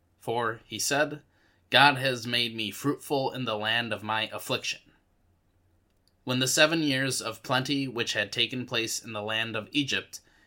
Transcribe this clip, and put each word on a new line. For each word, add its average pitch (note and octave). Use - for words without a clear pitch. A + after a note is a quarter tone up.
for A#2
he G#2+
said, D3
"God C3+
has B2+
made A#2+
me A2
fruitful C3+
in B2+
the A2
land A2
of G2+
my A2
affliction." -
When B2+
the C3
seven D#3+
years C3+
of A2+
plenty C3+
which A2+
had G#2
taken A#2+
place A2+
in A2+
the G#2
land A2
of G#2+
Egypt B2